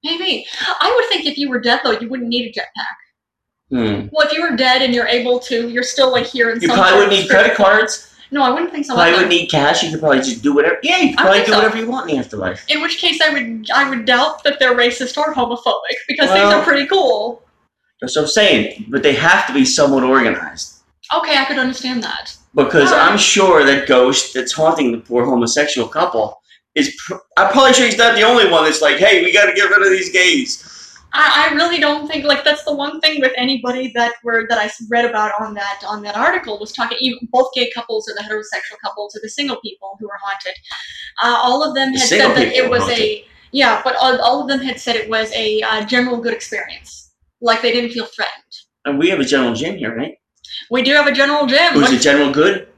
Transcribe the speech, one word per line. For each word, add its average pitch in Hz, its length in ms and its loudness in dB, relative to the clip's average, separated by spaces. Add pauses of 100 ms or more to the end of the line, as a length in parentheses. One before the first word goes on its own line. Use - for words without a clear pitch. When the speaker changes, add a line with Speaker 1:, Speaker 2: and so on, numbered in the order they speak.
Speaker 1:
Maybe. 339 420 -6 (160)
I 370 340 -2
would 480 140 4
think 349 160 -2
if 294 120 -4
you 277 120 -2
were 240 100 -2
dead, 240 240 0
though, 247 160 0
you 233 100 -10
wouldn't 247 200 -6
need 240 260 -4
a 214 40 -6
jetpack. - 360 -10 (760)
Speaker 2:
Hmm. 104 420 -2
Speaker 1:
Well, 302 160 2
if 302 60 -4
you 320 80 -4
were 311 160 -2
dead 262 240 2
and 247 120 0
you're 240 140 0
able 240 320 -2
to, 233 300 -4
you're 240 140 -4
still, 262 280 2
like, 247 140 0
here 233 240 -2
in 233 120 -4
Speaker 2:
You - 60 0
Speaker 1:
some 240 100 2
Speaker 2:
probably 190 140 6
Speaker 1:
sort 202 140 6
Speaker 2:
wouldn't 196 80 2
Speaker 1:
of 190 100 2
Speaker 2:
need - 60 -6
credit 226 240 4
Speaker 1:
spirit 196 160 4
Speaker 2:
cards. - 380 0 (260)
Speaker 1:
No, 277 100 0
I 262 60 2
wouldn't 330 220 -2
think 294 140 -6
so 262 80 -8
Speaker 2:
Probably 175 180 4
Speaker 1:
either. 185 120 4
Speaker 2:
wouldn't 175 180 2
need 170 60 -8
cash. 151 360 0
You 160 80 -4
could 156 80 -6
probably 147 200 4
just 123 220 -6
do 143 120 2
whatever. 147 300 2
Yeah, 349 160 0
you 294 120 4
could - 80 -2
Speaker 1:
I - 40 2
Speaker 2:
probably 190 160 4
Speaker 1:
think 233 80 0
Speaker 2:
do 214 60 2
Speaker 1:
so. - 60 4
Speaker 2:
whatever 214 180 2
you 226 140 -6
want 254 180 -6
in 147 60 -2
the 127 80 -4
afterlife. 98 460 -8
Speaker 1:
In 302 120 -2
which 339 160 -4
case, 330 240 -2
I 311 80 2
would, 233 440 -6
I 277 160 0
would 240 160 -6
doubt 262 400 0
that 285 140 0
they're 247 160 2
racist 240 420 -2
or 311 160 -2
homophobic 240 600 -4 (120)
because 190 220 0
things 190 140 4
Speaker 2:
Well, 208 180 4
Speaker 1:
are - 20 -2
pretty 277 240 2
cool. 233 560 0 (580)
Speaker 2:
that's 131 140 -6
what 151 80 2
I'm 151 60 -2
saying. 135 600 2
But 131 140 -2
they 143 120 4
have - 320 2
to 127 60 -8
be 135 120 4
somewhat 135 380 2
organized. 127 720 0 (380)
Speaker 1:
Okay, 320 220 0
I 269 80 2
could 269 140 -4
understand 254 440 -4
that. - 320 -10 (200)
Speaker 2:
Because 143 380 4
Speaker 1:
All 151 40 4
right. 165 140 4
Speaker 2:
I'm 208 60 2
sure 180 480 4
that 139 220 2
ghost 127 460 2
that's 127 200 -6
haunting 156 400 0
the 117 60 -6
poor 120 260 -2
homosexual 120 640 -2
couple 117 520 -2 (340)
is, 143 180 0 (120)
pr-, - 100 -10 (220)
I'm - 140 4
probably 262 220 6
sure 254 120 4
he's 214 120 0
not 233 180 4
the 208 80 2
only 226 260 4
one 160 160 4
that's 156 160 0
like, 147 160 2
"Hey, 208 260 4
we 180 100 0
gotta 202 200 4
get 196 160 2
rid 202 120 4
of 196 80 4
these 185 200 0
gays." 180 580 0 (460)
Speaker 1:
I, 294 360 2
I 294 60 -4
really 339 240 0
don't 294 280 0
think, 294 160 -6
like, 285 220 0
that's 302 180 0
the 302 100 -4
one 294 280 -6
thing 311 180 0
with 254 160 2
anybody 247 600 -4
that 233 180 0 (100)
were, 226 240 -2
that 233 100 0
I 214 80 -2
s-, 220 240 -12
read 240 140 2
about 214 380 -2
on 214 140 -8
that, 202 300 -8
on 208 180 -8
that 208 120 -8
article 262 420 -2
was 220 140 -12
talking, 233 300 -6
even 254 180 -4 (140)
both 254 200 2
gay 254 220 -2
couples 226 340 -8
or 202 60 -12
the 202 60 -10
heterosexual 214 600 -10
couples 208 320 -10
or 214 80 -16
the 220 80 -14
single 269 300 -6
people 196 400 -16
who 214 80 -14
were 202 160 -14
haunted. 196 300 -8 (680)
Uh, 240 160 2
all 262 300 0
of 254 80 -6
them 269 160 -2
Speaker 2:
The 262 80 -4
Speaker 1:
had 247 80 0
Speaker 2:
single 262 220 4
Speaker 1:
said 247 80 2
that 247 160 0
Speaker 2:
people 254 120 2
Speaker 1:
it 247 40 -2
Speaker 2:
were 240 80 0
Speaker 1:
was 233 60 0
Speaker 2:
haunted. 233 180 -2
Speaker 1:
a, 214 240 -4 (260)
yeah, 247 320 2
but 254 140 -2
all, 254 240 2
all 269 200 2
of 254 60 -6
them 269 140 -2
had 254 180 -6
said 233 160 -4
it 214 140 -6
was 220 240 -4
a, 214 300 -2
uh, 220 220 -2
general 247 320 0
good 226 160 -4
experience. - 800 -14 (300)
Like 233 200 2
they 240 120 0
didn't 233 180 -2
feel 233 140 -8
threatened. - 380 -10 (420)
Speaker 2:
And 143 120 -2
we 165 120 2
have 180 100 -2
a 135 60 0
general 127 280 0
gym 156 240 -6
here, 117 160 -8
right? 117 200 -8 (560)
Speaker 1:
We 247 120 0
do 262 120 2
have 294 140 4
a 277 40 2
general 285 340 2
gym. 294 280 2
Speaker 2:
Was 143 100 4
Speaker 1:
What 131 100 4
Speaker 2:
it 120 80 2
general 143 300 4
good? 185 460 0